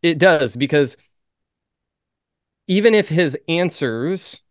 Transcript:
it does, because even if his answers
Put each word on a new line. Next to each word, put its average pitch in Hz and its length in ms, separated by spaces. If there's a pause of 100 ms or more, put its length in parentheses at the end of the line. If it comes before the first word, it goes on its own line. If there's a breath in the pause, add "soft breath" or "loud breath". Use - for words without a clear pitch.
it 170 160
does, 151 380
because 139 420 (1700)
even 208 260
if 208 160
his 156 280 (100)
answers 165 1040